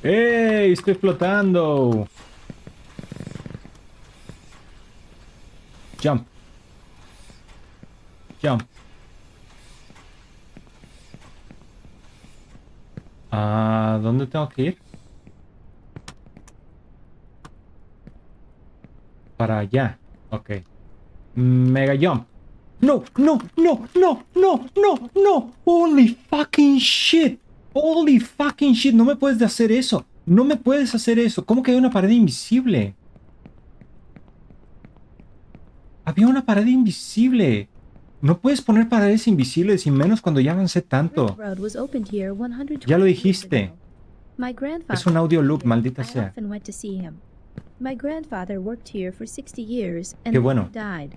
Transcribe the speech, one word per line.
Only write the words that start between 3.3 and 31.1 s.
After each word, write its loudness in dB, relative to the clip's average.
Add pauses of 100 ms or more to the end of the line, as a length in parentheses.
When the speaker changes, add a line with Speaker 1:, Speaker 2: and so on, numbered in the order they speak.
Speaker 1:
Jump. -4 (2250)
Jump. -2 (4000)
¿A -2
dónde -2
tengo -6
que -6
ir? -4 (4000)
Para -4
allá. -4 (320)
Ok. -12 (840)
Mega 2
jump. 0 (540)
No, 2 (140)
no, 4 (180)
no, 2
no, 2 (120)
no, 2
no, 0
no. 2 (120)
Holy 4 (140)
fucking 4
shit. 0 (380)
Holy 2
fucking -2
shit. 2
No 6
me 2
puedes 0
hacer 0
eso. -2 (180)
No 6
me 2
puedes 0
hacer 0